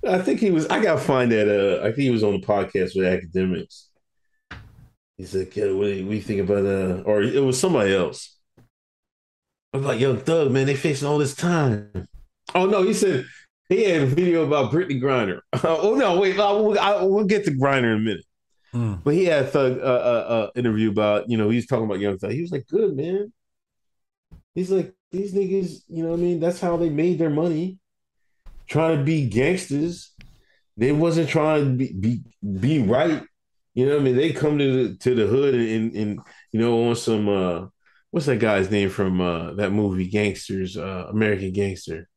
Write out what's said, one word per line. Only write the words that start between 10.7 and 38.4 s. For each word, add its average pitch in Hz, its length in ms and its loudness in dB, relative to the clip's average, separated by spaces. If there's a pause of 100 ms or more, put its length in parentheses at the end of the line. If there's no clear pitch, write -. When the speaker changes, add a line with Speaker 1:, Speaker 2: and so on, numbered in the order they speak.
Speaker 1:
facing 139 320 -2
all 147 120 0
this 139 180 -2
time. 113 720 -2 (460)
Oh, 185 120 4
no, 196 160 4
he 202 120 2
said 160 320 0 (420)
he 214 160 2
had 165 180 2
a 135 40 2
video 165 380 2
about 139 260 0
Brittany 143 300 -2
Griner. 123 400 0 (120)
<laughs> - 120 -2
Oh, 165 300 2
no, 202 240 2
wait, 190 200 2
I, 202 140 2
we'll, 208 260 2
I, 196 240 2
we'll 196 220 2
get 202 200 2
to 170 60 0
Griner 131 420 2
in 107 40 2
a - 20 0
minute. 107 260 -2 (480)
Speaker 2:
Mm. 110 300 -4
Speaker 1:
But 147 120 2
he 185 100 2
had 151 200 2
a - 20 -4
Thug, 131 320 2
uh, - 40 -6
uh, 123 460 2
uh, 113 260 0
interview 110 360 2
about, 104 380 2
you 117 80 0
know, 107 140 2
he's 120 160 0
talking 113 200 -2
about 98 140 -4
Young 101 180 -2
Thug. 98 120 -8
He 131 100 -4
was 170 120 -8
like, 139 160 -8
"Good, 190 280 -2
man." 190 360 -6 (1200)
He's 180 160 -4
like, 190 240 -2 (160)
"These 190 240 -6
niggas, 185 540 -2
you 165 160 -6
know 165 60 -4
what 170 100 -2
I - 20 0
mean? 175 160 0
That's 175 220 -2
how 175 160 0
they 170 140 0
made 156 280 0
their 160 120 0
money. 165 480 -2 (880)
Trying 160 300 2
to 135 60 -2
be 151 220 0
gangsters. 151 840 -2 (640)
They 123 160 2
wasn't 160 380 2
trying 156 340 2
to 135 60 2
be, 127 220 -2
be, 107 280 -2 (400)
be 139 220 2
right." 123 420 2 (500)
You 127 120 2
know 143 60 2
what 147 80 2
I 139 40 2
mean? 127 120 4
They 151 160 2
come 151 260 0
to 131 300 2
the, 92 80 -8
to 123 180 0
the 110 120 2
hood 135 280 2
and, 117 140 0
and, 110 260 -2
and, 104 260 -4 (300)
you 110 80 -4
know, 117 300 2
on 117 80 0
some, 107 320 0
uh, 92 380 0 (440)
what's 165 160 -4
that 123 140 0